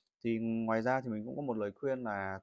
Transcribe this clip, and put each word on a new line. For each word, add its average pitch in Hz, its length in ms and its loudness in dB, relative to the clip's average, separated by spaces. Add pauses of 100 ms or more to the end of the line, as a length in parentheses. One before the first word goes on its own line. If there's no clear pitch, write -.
(240)
Thì 117 140 2
ngoài 113 440 2
ra 127 180 4
thì 131 80 -6
mình 110 160 -2
cũng 127 120 -8
có 143 60 -4
một 123 140 0
lời 104 180 0
khuyên 131 300 -2
là 98 380 -2